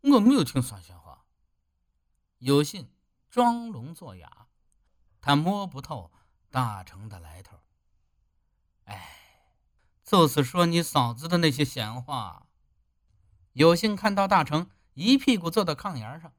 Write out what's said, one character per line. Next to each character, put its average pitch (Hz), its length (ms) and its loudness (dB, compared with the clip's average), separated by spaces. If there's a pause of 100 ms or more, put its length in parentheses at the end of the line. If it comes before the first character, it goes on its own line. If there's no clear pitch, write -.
我 277 180 6
没 233 140 6
有 220 100 4
听 135 160 -2
啥 107 220 -8
闲 90 180 -20
话。” - 260 -20 (1120)
有 139 240 2
信 151 280 -10 (380)
装 240 400 0
聋 160 240 -14
作 120 220 -20
哑， 90 320 -20 (720)
他 143 140 2
摸 190 300 0
不 139 160 -14
透 110 300 -14 (380)
大 110 340 -4
成 101 260 -20
的 95 100 -18
来 82 240 -20
头。 - 160 -20 (1300)
“哎， - 580 -20 (600)
就 170 240 4
是 139 160 0
说 175 240 0
你 170 160 0
嫂 120 300 0
子 139 140 -14
的 170 120 0
那 160 120 2
些 135 140 -2
闲 120 360 -10
话。” 123 460 -10 (1040)
有 165 220 6
信 208 200 -2
看 202 180 -2
到 196 140 0
大 190 160 4
成 139 260 -4 (240)
一 226 240 2
屁 269 200 2
股 170 120 -6
坐 196 160 0
到 156 100 -4
炕 180 220 -10
沿 123 240 -12
上 160 180 -20